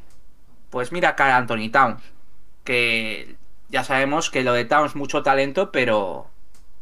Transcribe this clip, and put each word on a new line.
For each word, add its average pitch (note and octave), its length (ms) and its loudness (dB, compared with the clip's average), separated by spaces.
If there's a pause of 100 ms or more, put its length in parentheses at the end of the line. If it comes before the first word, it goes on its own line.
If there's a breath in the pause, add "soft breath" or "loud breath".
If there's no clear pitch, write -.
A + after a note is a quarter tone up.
(680)
pues B2+ 220 -4
mira E3+ 240 2
Karl C#3 160 4
Anthony A2+ 400 2
Towns, B2+ 300 4 (640)
que A2+ 720 -2 (340)
ya C3 140 0
sabemos C#3 460 2
que C3 140 0
lo B2 100 4
de A#2+ 120 2
Towns, D3 300 2
mucho C#3+ 280 -2
talento, C#3 480 2
pero, G#2+ 580 2 (520)